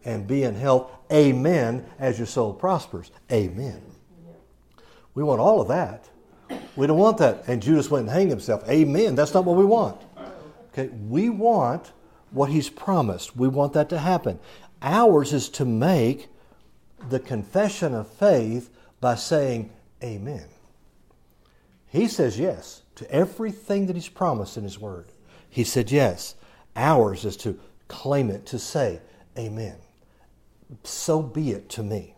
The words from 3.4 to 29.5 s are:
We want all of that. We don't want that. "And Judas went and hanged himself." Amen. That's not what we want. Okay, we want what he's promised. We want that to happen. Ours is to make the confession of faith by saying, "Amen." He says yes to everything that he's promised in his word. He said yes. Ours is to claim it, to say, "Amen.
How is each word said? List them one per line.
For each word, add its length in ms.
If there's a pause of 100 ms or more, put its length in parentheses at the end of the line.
We 60
want 200
all 200
of 60
that. 420 (680)
We 120
don't 100
want 220
that. 280
"And 140
Judas 300
went 160
and 40
hanged 200
himself." 360
Amen. 460
That's 220
not 100
what 120
we 60
want. 380 (680)
Okay, 180 (200)
we 220
want 600 (400)
what 180
he's 180
promised. 680
We 120
want 260
that 160
to 100
happen. 400 (420)
Ours 500
is 180
to 160
make 640 (800)
the 100
confession 720
of 140
faith 640 (280)
by 140
saying, 580 (320)
"Amen." 420 (1400)
He 220
says 320
yes 420 (140)
to 160
everything 760
that 100
he's 140
promised 480
in 60
his 160
word. 320 (360)
He 160
said 280
yes. 420 (420)
Ours 480
is 140
to 220 (280)
claim 440
it, 160
to 100
say, 420 (380)
"Amen. 380 (1080)